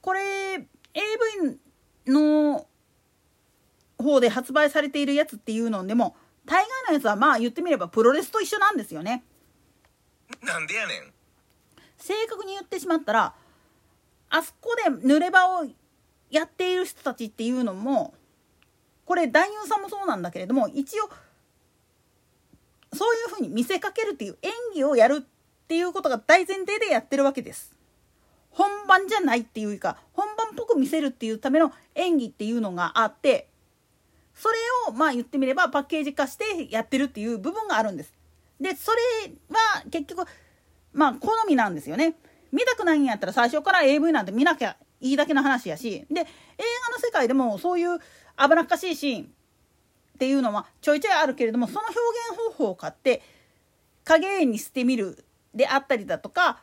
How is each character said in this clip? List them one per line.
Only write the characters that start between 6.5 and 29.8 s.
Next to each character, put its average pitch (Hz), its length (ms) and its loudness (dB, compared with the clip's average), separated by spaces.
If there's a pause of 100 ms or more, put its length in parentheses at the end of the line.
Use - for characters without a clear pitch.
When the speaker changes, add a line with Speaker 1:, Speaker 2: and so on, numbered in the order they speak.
Speaker 1:
概 440 60 -4 (180)
の 320 60 2
や 294 60 2
つ - 60 -6
は 208 100 2
ま 262 180 4
あ 226 60 2
言 240 100 0
っ - 20 -4
て 339 100 -8
み 349 80 -2
れ 277 80 2
ば 175 120 -4
プ 220 120 0
ロ 240 100 8
レ 302 120 2
ス - 80 -10
と 440 100 0
一 359 60 -4
緒 427 100 -4
な 403 140 4
ん 381 60 -4
で - 80 -4
す 160 100 -16
よ 156 80 -10
ね。 240 200 -4 (1160)
Speaker 2:
な - 160 -6
ん 156 80 -6
で 180 100 -8
や 220 120 -4
ね 110 120 -8
ん。 - 140 -20 (840)
Speaker 1:
正 - 160 -8 (140)
確 415 180 -10
に 381 80 -10
言 392 80 -10
っ - 20 -16
て - 160 -8
し 370 80 -8
ま 330 80 2
っ 311 80 -2
た 208 100 -2
ら、 220 220 2 (920)
あ 320 120 2
そ - 200 -14
こ 466 140 -4
で 415 140 -2
濡 262 300 2
れ 349 100 0
場 370 300 6
を 285 80 -6 (640)
や 311 140 2
っ - 40 -20
て 370 240 -4
い - 40 0
る 370 80 -2
人 - 180 -18
た 247 100 -4
ち 233 120 -10
っ 214 40 -12
て - 140 -10
い 233 80 -2
う 254 120 -2
の 202 100 -4
も、 220 400 -2 (920)
こ 359 100 0
れ 339 120 2
男 330 240 2
優 427 160 -12
さ 427 100 0
ん 403 40 -4
も 392 80 -12
そ 403 140 -8
う 381 40 -2
な 240 80 0
ん 185 60 -8
だ 175 100 -8
け - 80 -10
れ 185 80 -8
ど 226 60 -2
も、 262 160 2
一 277 320 -6
応、 - 80 -6 (1800)
そ 440 200 2
う - 20 4
い 453 100 -4
う 370 100 -8
ふ 392 40 -12
う - 20 -2
に 202 80 -4
見 233 140 -2
せ 349 160 -2
か 403 120 -6
け 453 120 -4
る 415 80 -2
っ - 40 -6
て 214 100 -10
い 196 40 -10
う - 120 -16
演 392 100 -6 (220)
技 294 100 0
を 285 120 2
や 226 120 8
る 277 160 0
っ - 440 -20
て 330 80 -2
い 339 60 0
う 359 120 -4
こ 381 80 -6
と 302 80 -2
が 240 80 0
大 339 300 4
前 392 120 -6
提 392 200 -4
で 440 100 -2
や 247 100 2
っ - 60 -6
て 277 120 -2
る 277 60 2
わ 269 100 2
け 262 80 -8
で - 120 -16
す。 - 220 -18 (720)
本 403 380 0
番 381 200 6
じ 440 80 0
ゃ 415 40 2
な 269 160 2
い 240 60 0
っ - 20 -10
て - 160 -12
い 214 60 -6
う 208 140 -6
か、 165 180 -4 (160)